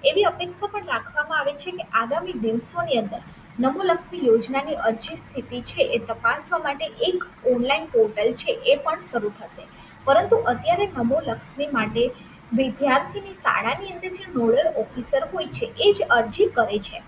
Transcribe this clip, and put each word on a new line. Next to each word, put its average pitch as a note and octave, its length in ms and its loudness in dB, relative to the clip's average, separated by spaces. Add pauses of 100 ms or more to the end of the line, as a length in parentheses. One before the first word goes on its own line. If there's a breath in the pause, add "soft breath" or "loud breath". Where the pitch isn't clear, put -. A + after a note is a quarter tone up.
એવી A#4+ 180 4
અપેક્ષા F4+ 440 -2
પણ G4+ 200 -8
રાખવામાં D4 520 -4
આવે C#4+ 140 -2
છે D#4+ 180 -8
કે F4 220 -10
આગામી C#4+ 400 -2
દિવસોની A#3 640 -2
અંદર G3+ 240 -4 (380 loud breath)
નમો C4+ 240 2
લક્ષ્મી F4 420 0
યોજનાની C4+ 500 4
અરજી A3+ 400 -2
સ્થિતિ B3 460 -8
છે, D4 220 0
એ A#3+ 160 0
તપાસવા B3+ 600 -2
માટે C#4+ 260 -4 (220)
એક F4+ 160 0 (220)
ઓનલાઈન C4 400 2
પોર્ટલ A3 480 2
છે, - 180 -2 (140)
એ C4 100 6
પણ D#4+ 260 -2
શરૂ G#3 380 -2
થશે. - 240 -8 (420 loud breath)
પરંતુ A#4 320 6 (140)
અત્યારે G4+ 360 2
નમો C#4 400 0
લક્ષ્મી C#4 400 -4
માટે A3+ 360 0 (500 loud breath)
વિદ્યાર્થીની C4+ 920 0
શાળાની E4+ 500 -2
અંદર F4 160 -8
જે - 160 -12 (100)
નોડલ A#3+ 400 4
ઓફિસર - 560 -2
હોય E4 160 -6
છે, - 300 -4
એ G4+ 160 6
જ - 160 0
અરજી A#3 360 4
કરે A3 340 0
છે. - 280 -6